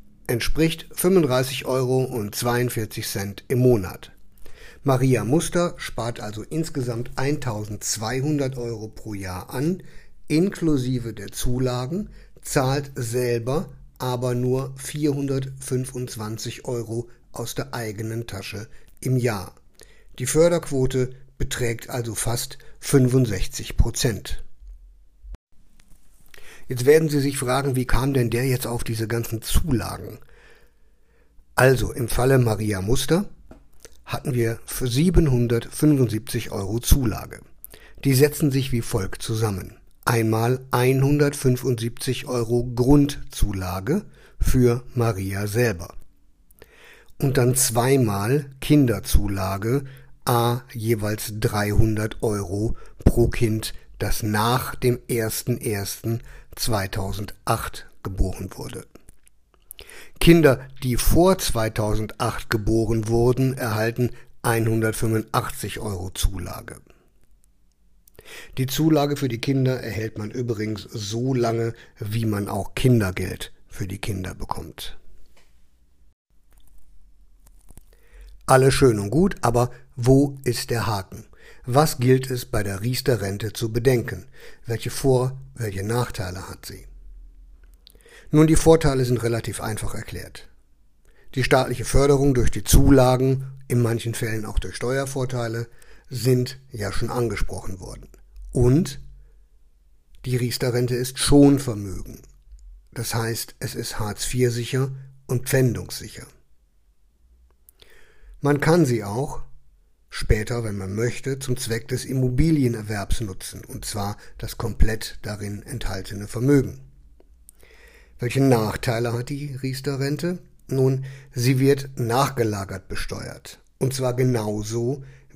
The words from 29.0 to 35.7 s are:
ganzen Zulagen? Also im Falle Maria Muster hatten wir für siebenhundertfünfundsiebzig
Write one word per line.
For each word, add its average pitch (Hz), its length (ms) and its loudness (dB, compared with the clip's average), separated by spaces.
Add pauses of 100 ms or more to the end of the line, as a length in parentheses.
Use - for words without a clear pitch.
ganzen 117 320 -4
Zulagen? - 800 0 (1400)
Also 127 360 4
im 117 180 -6
Falle 131 300 2
Maria 107 440 0
Muster 131 480 2 (720)
hatten - 300 -4
wir 113 320 -2
für - 220 -4
siebenhundertfünfundsiebzig 127 1600 2